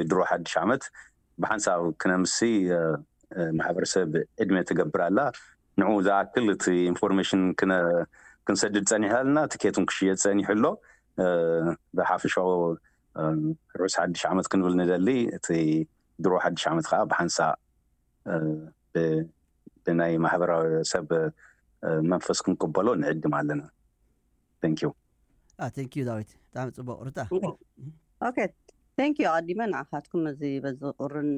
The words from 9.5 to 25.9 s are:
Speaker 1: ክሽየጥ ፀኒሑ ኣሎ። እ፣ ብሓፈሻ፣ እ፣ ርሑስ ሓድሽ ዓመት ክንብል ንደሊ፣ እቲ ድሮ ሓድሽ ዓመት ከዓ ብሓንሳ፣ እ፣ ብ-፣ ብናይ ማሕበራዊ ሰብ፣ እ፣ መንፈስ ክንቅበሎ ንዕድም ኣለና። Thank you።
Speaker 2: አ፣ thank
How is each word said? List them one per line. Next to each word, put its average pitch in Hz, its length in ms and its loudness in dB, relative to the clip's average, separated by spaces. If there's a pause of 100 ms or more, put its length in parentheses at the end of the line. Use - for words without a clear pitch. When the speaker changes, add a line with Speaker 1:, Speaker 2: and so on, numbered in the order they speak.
Speaker 1:
ክሽየጥ 95 340 0
ፀኒሑ 98 300 2
ኣሎ። 107 160 4 (520)
እ፣ 92 80 2 (640)
ብሓፈሻ፣ 90 440 0 (800)
እ፣ - 80 -4 (480)
ርሑስ 92 240 -2
ሓድሽ 85 300 -2
ዓመት 90 220 0
ክንብል 90 280 2
ንደሊ፣ 90 320 2 (220)
እቲ 95 180 -8 (720)
ድሮ 90 180 2
ሓድሽ 87 280 -2
ዓመት 80 200 0
ከዓ 85 200 2
ብሓንሳ፣ - 320 -2 (880)
እ፣ - 100 -4 (540)
ብ-፣ 160 340 0 (580)
ብናይ 85 360 2
ማሕበራዊ 82 500 2 (180)
ሰብ፣ 82 240 -4 (720)
እ፣ 85 60 -2 (140)
መንፈስ 90 380 0
ክንቅበሎ 92 540 0
ንዕድም 82 400 -2
ኣለና። 147 280 -2 (1000)
Thank 78 160 -2
you። 73 120 -4 (680)
Speaker 2:
አ፣ 147 80 -6
thank 131 260 -10